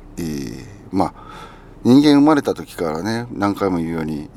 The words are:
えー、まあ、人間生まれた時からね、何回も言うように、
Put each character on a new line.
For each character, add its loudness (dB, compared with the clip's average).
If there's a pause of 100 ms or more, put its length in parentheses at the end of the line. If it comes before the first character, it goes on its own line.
(180)
え -8
ー、 -10 (260)
ま -2
あ、 - (680)
人 6
間 6
生 6
ま 6
れ 0
た -2
時 -14
か -2
ら -6
ね、 -6
何 -2
回 -2
も -2
言 -4
う -6
よ -6
う -6
に、 -8